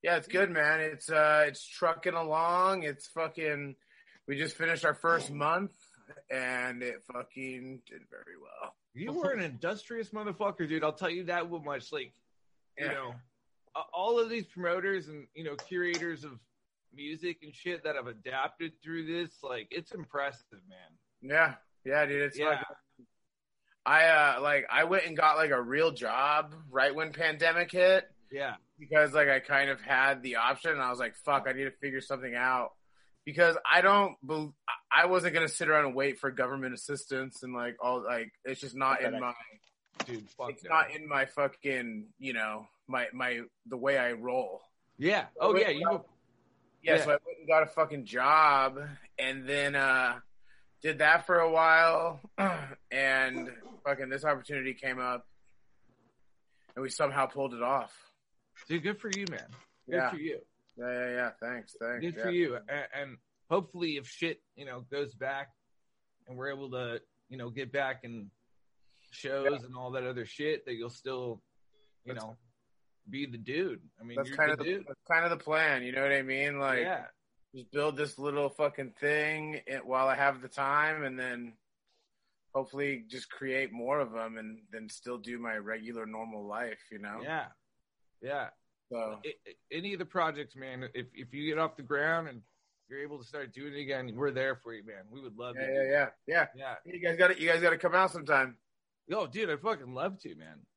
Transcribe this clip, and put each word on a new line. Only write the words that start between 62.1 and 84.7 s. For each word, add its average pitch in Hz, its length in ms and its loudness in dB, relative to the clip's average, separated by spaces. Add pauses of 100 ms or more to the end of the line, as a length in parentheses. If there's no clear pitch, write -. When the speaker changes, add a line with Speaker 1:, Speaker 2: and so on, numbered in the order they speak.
Speaker 1:
Yeah. 110 60 -6
Speaker 2:
for 113 80 -2
you. 170 260 0
A-, 127 400 -8
and 135 220 -10 (320)
hopefully 170 460 -2
if 135 120 -10
shit, 165 340 -6 (140)
you 139 80 -16
know, 127 180 -12
goes 139 320 -6
back 135 380 -6 (760)
and 127 100 -16
we're 131 160 -6
able 139 200 -10
to, 120 280 -6 (280)
you 131 80 -16
know, 123 140 -10
get 120 220 -8
back 131 320 -4
and 113 260 -12 (800)
shows 135 360 -4 (140)
Speaker 1:
Yeah. 123 60 -16
Speaker 2:
and 123 100 -16
all 127 160 -10
that 127 120 -4
other 123 220 -6
shit, 151 400 -4
that 123 80 -6
you'll 113 160 -8
still, 123 520 -8 (640)
you 123 100 -10
Speaker 1:
That's 110 100 -10
Speaker 2:
know, 110 120 -14 (720)
be 135 180 -6
the 120 120 -12
dude. 131 420 -4 (180)
I 113 60 -20
mean, 120 120 -10
Speaker 1:
that's 135 120 -2
Speaker 2:
you're 139 80 -10
Speaker 1:
kind 151 140 4
Speaker 2:
the - 20 4
Speaker 1:
of 151 60 0
the, 147 60 -4
Speaker 2:
dude. 185 220 -4
Speaker 1:
that's - 140 -14 (100)
kind 165 140 4
of 170 60 2
the 170 120 -4
plan, 151 400 2
you 123 100 -6
know 135 100 0
what 139 100 4
I 139 100 2
mean? 139 360 -2
Like, 131 220 2
Speaker 2:
Yeah. 170 260 -2 (480)
Speaker 1:
just 123 160 -16
build 143 260 0
this 143 220 -4
little 143 320 -2
fucking 143 420 -2
thing 151 720 -2
i-, 135 120 -6
while 131 300 0
I 131 80 4
have 139 260 2
the 131 60 -12
time, 147 560 2
and 131 140 -6
then 120 380 -8 (1000)
hopefully 135 540 -4
just 123 220 -14
create 131 420 -4
more 120 280 -2
of 117 140 -4
'em 113 220 -6
and 110 340 -14